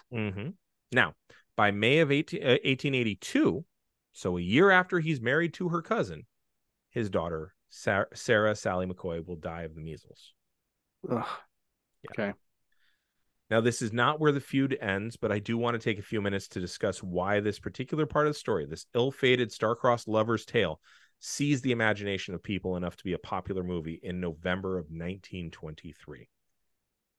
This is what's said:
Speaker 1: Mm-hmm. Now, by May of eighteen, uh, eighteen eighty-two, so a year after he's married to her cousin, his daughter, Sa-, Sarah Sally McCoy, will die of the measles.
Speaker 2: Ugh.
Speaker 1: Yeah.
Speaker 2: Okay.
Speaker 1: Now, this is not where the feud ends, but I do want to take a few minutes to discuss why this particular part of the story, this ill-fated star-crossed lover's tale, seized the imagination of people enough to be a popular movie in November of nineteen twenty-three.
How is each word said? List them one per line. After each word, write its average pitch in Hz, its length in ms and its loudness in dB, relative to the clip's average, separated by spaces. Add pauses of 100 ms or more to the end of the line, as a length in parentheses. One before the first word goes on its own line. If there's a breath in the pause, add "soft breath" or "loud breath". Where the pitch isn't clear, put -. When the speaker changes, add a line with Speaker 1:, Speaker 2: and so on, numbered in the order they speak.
(140)
Speaker 1:
Mm-hmm. 107 360 -4 (420)
Now, 113 240 2 (400 soft breath)
by 104 160 6
May 110 280 4
of 147 120 4
eighteen, 156 340 -2
uh, 127 180 6
eighteen 135 300 0
eighty-two, 123 720 0 (460)
so 90 260 -4
a 87 40 -2
year 123 280 6
after 185 300 4
he's 156 220 -2
married 151 340 0
to 180 140 -4
her 165 120 -2
cousin, 123 460 -4 (640)
his 113 200 -4
daughter, 82 460 -4 (140)
Sa-, 101 340 0 (100)
Sarah 107 420 2
Sally 92 300 -2
McCoy, 85 400 -8
will 90 120 -10
die 85 260 -8
of 80 100 -10
the 80 80 -14
measles. - 520 -16 (760)
Speaker 2:
Ugh. 117 160 0 (800 loud breath)
Speaker 1:
Yeah. - 80 -14
Speaker 2:
Okay. 101 260 -4 (1120)
Speaker 1:
Now, 110 100 6
this 117 220 2
is 110 100 -2
not 131 300 4
where 151 100 6
the 139 80 0
feud 135 400 0
ends, 104 380 -2
but 113 120 0
I 104 100 2
do 117 180 -2
want 117 180 2
to 113 80 -6
take 107 160 0
a 98 40 -12
few 110 180 -2
minutes 98 280 -2
to 95 120 -4
discuss 90 420 -2
why 95 380 2
this 104 180 -2
particular 135 460 -4
part 151 200 2
of 151 80 0
the - 60 -8
story, 90 260 -2
this 76 280 -10
ill-fated 123 580 2
star-crossed 117 560 0
lover's 110 380 2
tale, 90 340 0 (400 soft breath)
seized 143 420 -2
the 127 120 0
imagination 101 600 0
of 85 80 -8
people 92 360 -4
enough 87 180 -4
to - 80 -20
be 95 80 -2
a 82 60 0
popular 95 440 -6
movie 85 420 -6
in 90 180 -6
November 90 560 -2
of 80 120 -6
nineteen 87 640 -10
twenty-three. 78 800 -16 (880)